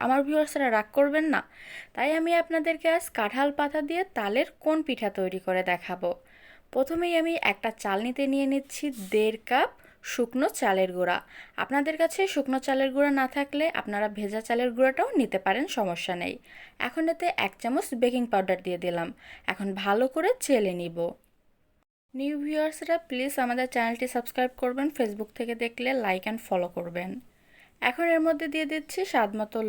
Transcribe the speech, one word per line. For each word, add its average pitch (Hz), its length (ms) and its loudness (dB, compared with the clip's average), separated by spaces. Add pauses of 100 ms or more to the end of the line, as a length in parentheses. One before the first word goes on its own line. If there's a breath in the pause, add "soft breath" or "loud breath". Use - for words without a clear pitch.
আমার 262 220 4
ভিউয়ার্সরা 294 480 0
রাগ 214 220 2
করবেন 285 420 4
না? - 60 2 (520 loud breath)
তাই 269 260 0
আমি 330 160 0
আপনাদেরকে 330 540 0
আজ 339 160 4 (120)
কাঁঠাল 240 360 2
পাতা 294 300 0
দিয়ে 330 200 -2 (120)
তালের 220 340 0 (120)
কোন 311 220 2
পিঠা 233 280 -2
তৈরি 185 360 -2
করে 185 160 2
দেখাবো। 180 480 -2 (600 loud breath)
প্রথমেই 330 460 0
আমি 330 160 2 (200)
একটা 220 180 -4 (120)
চালনিতে 226 440 -2
নিয়ে 277 200 2
নিচ্ছি 277 380 -2 (280)
দেড় 220 360 2
কাপ 294 220 2 (420 loud breath)
শুকনো 254 360 0 (120)
চালের 190 360 4
গুঁড়া। 180 220 2 (440 loud breath)
আপনাদের 285 400 0
কাছে 330 180 2 (140)
শুকনো 269 320 0
চালের 269 280 2
গুঁড়া 285 160 4 (100)
না 262 60 2 (100)
থাকলে 285 280 0 (160)
আপনারা 208 260 -2 (120)
ভেজা 208 300 -4
চালের 240 280 0
গুঁড়াটাও 262 320 4 (120)
নিতে 196 180 0
পারেন, 208 260 0 (120)
সমস্যা 185 460 -2
নেই। 92 120 -4 (520 loud breath)
এখন 320 160 -2 (100)
এতে 339 140 -4 (200)
এক 190 60 -6 (100)
চামচ 254 260 -2 (140)
বেকিং 247 300 2
পাউডার 190 340 2
দিয়ে 180 180 -2
দিলাম। 170 240 -2 (440 loud breath)
এখন 196 160 -6 (160)
ভালো 208 200 4 (100)
করে 339 160 2 (100)
চেলে 214 400 2
নিব। 170 180 -8 (1160)
নিউ 285 200 -4 (100)
ভিউয়ার্সরা 311 520 -2 (120)
প্লিজ 262 240 -4 (120)
আমাদের 247 300 0
চ্যানেলটি 233 400 0
সাবস্ক্রাইব 254 380 -2 (100)
করবেন, 262 240 0 (120)
Facebook 214 400 -2
থেকে 240 240 -4
দেখলে 240 280 -2 (140)
like 185 260 -2
and 226 160 -4
follow 175 300 0
করবেন। 175 340 -6 (720 soft breath)
এখন 254 220 2 (100)
এর 330 120 4
মধ্যে 320 280 2
দিয়ে 311 180 0
দিচ্ছি 311 280 -6 (120)
স্বাদ 220 180 4 (100)
মতো 214 180 -4 (100)